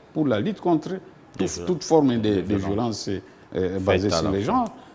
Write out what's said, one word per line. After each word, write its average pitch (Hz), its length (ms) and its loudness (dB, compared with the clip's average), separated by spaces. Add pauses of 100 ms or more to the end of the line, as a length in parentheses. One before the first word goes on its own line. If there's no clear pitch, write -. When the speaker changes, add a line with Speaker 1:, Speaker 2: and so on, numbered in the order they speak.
(140)
Speaker 1:
pour 156 140 0
la 110 120 2
lutte 196 220 -4
contre 160 280 0
Speaker 2:
Les 190 80 -8 (400)
Speaker 1:
toute, 185 120 -2
Speaker 2:
violences. - 180 -8
Speaker 1:
toute 175 160 -2
forme 143 360 4
de, 107 100 2
Speaker 2:
Les 98 120 2
Speaker 1:
de 101 140 0
Speaker 2:
violences. 95 100 -2
Speaker 1:
violence, 104 440 -2 (460)
euh, 92 200 0
Speaker 2:
Faites 95 80 -4
Speaker 1:
basée 95 240 4
Speaker 2:
à 85 100 2
Speaker 1:
sur 80 80 0
Speaker 2:
la 78 120 0
Speaker 1:
les 101 60 -2
Speaker 2:
femme. 185 120 -2
Speaker 1:
genres. 233 200 -2 (200)